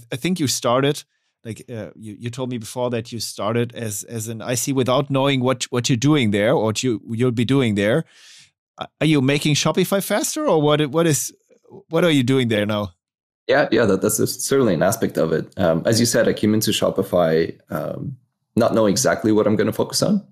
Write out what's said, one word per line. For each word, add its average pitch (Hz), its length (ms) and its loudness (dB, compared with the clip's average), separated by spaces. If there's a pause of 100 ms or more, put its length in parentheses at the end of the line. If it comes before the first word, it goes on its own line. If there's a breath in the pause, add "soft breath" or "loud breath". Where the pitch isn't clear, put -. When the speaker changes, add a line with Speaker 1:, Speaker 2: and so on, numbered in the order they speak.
(120)
Speaker 1:
I 139 40 -6
think 175 220 -4
you 156 80 -2
started, 135 560 0 (420)
like, 113 260 -14
uh, 107 240 -12
you, 107 240 -16
you 120 100 -8
told 123 220 -8
me 123 80 -6
before 123 320 -6
that 117 220 -6
you 113 80 -10
started 117 540 -4
as, 107 280 -10
as 113 260 -10
an 113 140 -10
I 120 140 -4
C 143 160 -4
without 131 380 0
knowing 135 300 0
what, 123 300 -2
what 123 180 -2
you're 135 80 2
doing 131 360 2
there 104 200 2
or 127 120 2
what 110 180 -2
you, 127 260 -2
you'll 117 220 0
be 117 140 0
doing 123 320 2
there. 110 280 2 (720 loud breath)
A-, - 100 -12 (120)
are 160 60 2
you 147 160 4
making 143 320 0
Shopify 180 500 0
faster, 302 420 -2
or 175 140 2
what, 147 280 2
what 160 180 2
is, - 260 0 (560)
what 165 160 0
are 175 60 4
you 143 120 4
doing 127 260 2
there 104 180 0
now? 104 260 -4 (560)
Speaker 2:
Yeah, 139 220 2
yeah, 120 140 4
that, 95 180 2
that's 104 140 0 (280)
certainly 127 300 2
an 78 80 2
aspect 92 340 0
of 78 140 0
it. - 260 -4
Um, 82 300 2
as 113 140 2
you 120 60 2
said, 117 200 2
I - 60 2
came 107 200 0
into 107 200 0
Shopify, 85 840 0 (140)
um, - 460 -8 (400)
not 110 180 2
knowing 107 160 4
exactly 98 400 2
what 107 160 4
I'm 104 80 2
gonna 107 180 0
focus - 300 -2
on, 208 300 0